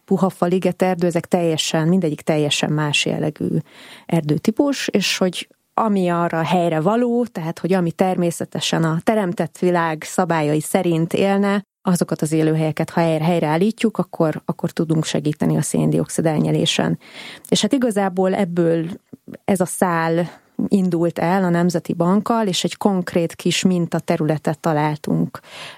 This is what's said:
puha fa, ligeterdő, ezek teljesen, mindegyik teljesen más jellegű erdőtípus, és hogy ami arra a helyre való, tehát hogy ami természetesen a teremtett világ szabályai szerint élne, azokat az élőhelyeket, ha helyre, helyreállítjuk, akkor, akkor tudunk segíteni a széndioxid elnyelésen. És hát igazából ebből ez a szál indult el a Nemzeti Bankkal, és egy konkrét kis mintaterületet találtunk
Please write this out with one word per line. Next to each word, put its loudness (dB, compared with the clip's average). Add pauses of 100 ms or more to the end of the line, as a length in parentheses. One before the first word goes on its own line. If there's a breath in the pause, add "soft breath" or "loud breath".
puha 2
fa, -2
ligeterdő, 0
ezek 0
teljesen, 0
mindegyik 2
teljesen 0
más 0
jellegű -2 (480 loud breath)
erdőtípus, 0
és 0
hogy -2 (260)
ami 2
arra 0
a 2
helyre 2
való, 2
tehát -8
hogy 0
ami 2
természetesen -2
a 0
teremtett -2
világ 0
szabályai 0
szerint 0
élne, 2 (180)
azokat 0
az -2
élőhelyeket, 0
ha 0
helyre, 2
helyreállítjuk, 0
akkor, -2
akkor -4
tudunk 0
segíteni -2
a 0
széndioxid 0
elnyelésen. 0 (500 loud breath)
És 2
hát 0
igazából 0
ebből 0 (600)
ez 2
a 2
szál -2 (280 loud breath)
indult 0
el 2
a 2
Nemzeti 0
Bankkal, 0
és -2
egy -4
konkrét 0
kis -2
mintaterületet 0
találtunk -2 (380 loud breath)